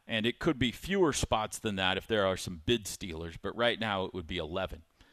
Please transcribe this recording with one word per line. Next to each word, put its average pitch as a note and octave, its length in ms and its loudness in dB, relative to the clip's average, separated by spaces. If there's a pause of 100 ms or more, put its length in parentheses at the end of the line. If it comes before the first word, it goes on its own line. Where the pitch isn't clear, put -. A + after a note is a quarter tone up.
And A2 200 0
it - 140 -2
could D3+ 180 0
be A#2+ 140 2
fewer F3 400 2
spots A2 480 0
than G#2 160 -2
that F#2+ 200 2
if F#2 120 -4
there G#2 180 4
are F#2 100 2
some F2+ 300 -8
bid A#2 220 2
stealers, E2 520 -8
but G2 160 -6
right A#2 240 2
now G2+ 240 0
it - 80 -8
would F2+ 140 -6
be F2 100 -4
eleven. E2+ 460 -4 (300)